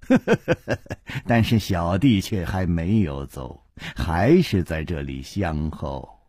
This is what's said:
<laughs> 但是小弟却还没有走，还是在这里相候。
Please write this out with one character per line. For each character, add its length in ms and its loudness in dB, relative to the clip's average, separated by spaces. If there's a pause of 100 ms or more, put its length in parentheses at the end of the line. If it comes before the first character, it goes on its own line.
<laughs> 1160 0
但 180 4
是 160 4
小 380 0
弟 240 4
却 240 -4
还 200 -2
没 360 2
有 240 -2
走， 340 -12 (360)
还 460 4
是 220 2
在 200 -4
这 180 -6
里 200 -8
相 500 -4
候。 360 -10 (200)